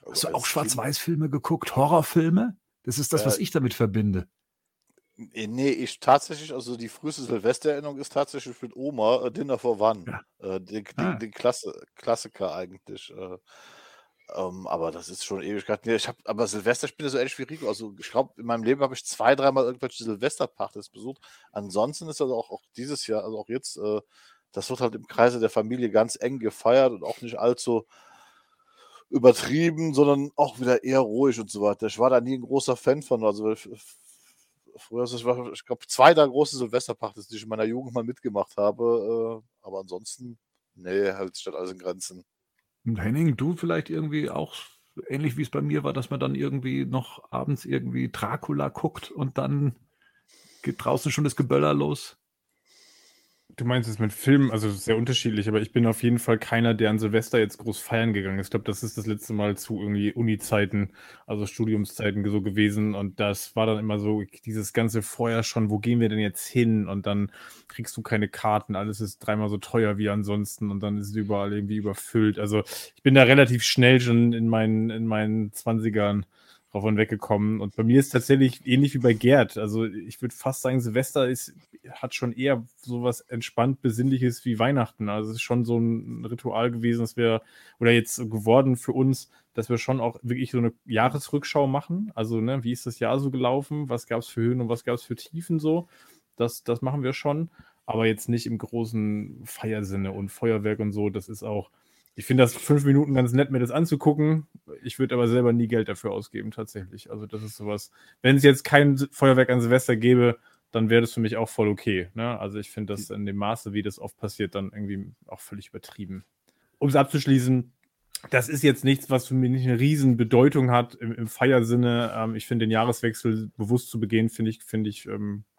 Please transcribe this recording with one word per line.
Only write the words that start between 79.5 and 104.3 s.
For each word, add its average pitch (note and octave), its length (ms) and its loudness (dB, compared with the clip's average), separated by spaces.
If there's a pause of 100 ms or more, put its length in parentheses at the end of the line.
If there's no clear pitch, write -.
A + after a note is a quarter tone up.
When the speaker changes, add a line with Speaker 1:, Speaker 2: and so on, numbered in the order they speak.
Speaker 3:
Also A2 280 -2
ich G#2 360 -10
würd A#2+ 120 -4
fast - 280 -6
sagen, B2+ 200 0
Silvester B2 460 0
ist, - 260 -6 (360)
hat - 240 -10
schon A#2+ 200 -4
eher B2+ 320 0 (100)
sowas B2 460 -4
entspannt A#2+ 600 -2
Besinnliches B2 640 0
wie A#2 160 -2
Weihnachten. A#2 480 0
Also G#2+ 220 -4
es A2 80 -8
ist - 60 -4
schon A#2+ 200 0
so A#2 160 0
ein A#2 460 -4
Ritual A#2 440 -2
gewesen, A#2 300 0
dass A2+ 160 -4
wir, A2+ 260 2 (380)
oder A#2 120 6
jetzt A#2 260 4
geworden A#2 580 4
für - 160 -4
uns, C3 400 0 (220)
dass A2+ 160 -4
wir A#2+ 80 0
schon C3 240 -2
auch A#2 220 -4
wirklich B2 280 -4
so B2+ 60 0
eine A#2 160 2 (120)
Jahresrückschau C3+ 800 0
machen. F3 480 -4
Also, A2+ 260 -2
ne, B2 240 -2
wie A#2+ 80 -2
ist - 120 -10
das A#2+ 140 -8
Jahr A#2+ 200 2
so C#3 120 -2
gelaufen? C3+ 560 -2
Was B2 180 -6
gab's A#2 220 -4
für - 140 -4
Höhen B2 180 0
und A#2+ 80 -2
was A#2 160 -4
gab's A#2+ 200 -4
für A#2+ 120 -8
Tiefen E3 440 -6
so? D#3+ 280 -2 (480)
Das, - 300 -4
das A#2+ 160 -4
machen C3+ 200 -4
wir C3 120 -2
schon. D3+ 360 -4 (360)
Aber A2+ 200 0
jetzt A2 220 0
nicht A#2+ 180 0
im A#2 120 -4
großen A2 880 -6
Feiersinne G2 680 -6
und G2 220 -8
Feuerwerk G#2+ 460 0
und G#2+ 120 -2
so. G#2 180 -2
Das G2+ 200 -8
ist G#2+ 140 -12
auch, G#2 280 -6 (440)
ich A2 100 -12
find B2+ 140 6
das A#2+ 140 8
fünf D3 300 4
Minuten C#3+ 300 6
ganz B2+ 180 4
nett, C3+ 200 4
mir C3 80 2
das A#2+ 120 0
anzugucken. D3+ 760 2 (360)